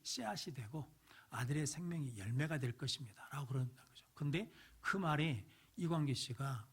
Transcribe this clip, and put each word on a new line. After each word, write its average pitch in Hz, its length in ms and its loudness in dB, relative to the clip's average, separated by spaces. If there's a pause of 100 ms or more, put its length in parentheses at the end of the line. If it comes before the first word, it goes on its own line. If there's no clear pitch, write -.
씨앗이 208 540 -4
되고 131 360 -6 (380)
아들의 139 380 2
생명이 160 500 -2
열매가 131 420 2
될 120 120 2
것입니다."라고 131 760 -6
그런다는 127 420 -2
거죠. - 240 -20
근데 151 380 0 (280)
그 - 180 0
말에 151 480 4 (300)
이광기 160 400 4
씨가 127 580 -4